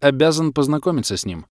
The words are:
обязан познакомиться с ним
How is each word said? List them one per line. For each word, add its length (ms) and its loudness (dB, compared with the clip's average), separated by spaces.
обязан 520 2
познакомиться 640 -2
с 80 -6
ним 220 -8